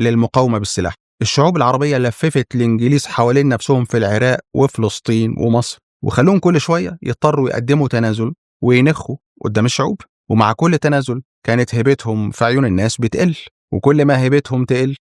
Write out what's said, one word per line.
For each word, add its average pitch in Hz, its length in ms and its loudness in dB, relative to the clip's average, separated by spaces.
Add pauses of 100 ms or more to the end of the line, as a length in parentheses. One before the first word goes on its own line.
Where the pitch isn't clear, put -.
للمقاومة 117 580 2
بالسلاح. 92 360 -4 (280)
الشعوب 156 340 2
العربية 135 420 0
لففت 127 560 -2
الإنجليز 120 520 0
حوالين 127 420 2
نفسهم 127 360 0
في 120 120 -4
العراق 113 420 0 (160)
وفلسطين 113 840 0
ومصر، 117 400 0 (260)
وخلوهم 160 340 2
كل 175 220 2
شوية 170 420 -4
يضطروا 139 460 0
يقدموا 131 400 0
تنازل 113 440 -2 (300)
وينخوا 131 540 2 (280)
قدام 107 200 0
الشعوب، 147 360 -2 (300)
ومع 110 220 2
كل 170 260 0
تنازل 135 440 -2 (240)
كانت 120 280 0
هيبتهم 113 560 0
في - 140 -2
عيون 127 200 2
الناس 101 360 0
بتقل، 160 360 0 (360)
وكل 143 320 2
ما 143 160 2
هيبتهم 131 440 0
تقل 131 400 -2